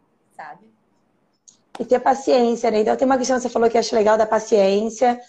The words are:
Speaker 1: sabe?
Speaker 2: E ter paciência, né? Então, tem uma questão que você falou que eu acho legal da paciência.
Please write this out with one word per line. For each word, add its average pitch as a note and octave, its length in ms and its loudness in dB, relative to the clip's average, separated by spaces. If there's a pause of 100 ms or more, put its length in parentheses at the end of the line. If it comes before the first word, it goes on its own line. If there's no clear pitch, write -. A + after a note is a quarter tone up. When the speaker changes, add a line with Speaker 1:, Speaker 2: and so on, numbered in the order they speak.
(320)
Speaker 1:
sabe? F3+ 400 -20 (1040)
Speaker 2:
E A#3 80 -8
ter B3 140 0
paciência, B3 720 0
né? G#3+ 80 0
Então, A3+ 160 0
tem C4+ 100 -2
uma C4 120 2
questão B3+ 200 -2
que B3 60 -4
você A#3+ 60 -4
falou A#3 200 0
que A#3 80 -2
eu - 20 2
acho A3+ 160 -4
legal G#3+ 220 2
da A3 80 2
paciência. A3 1040 0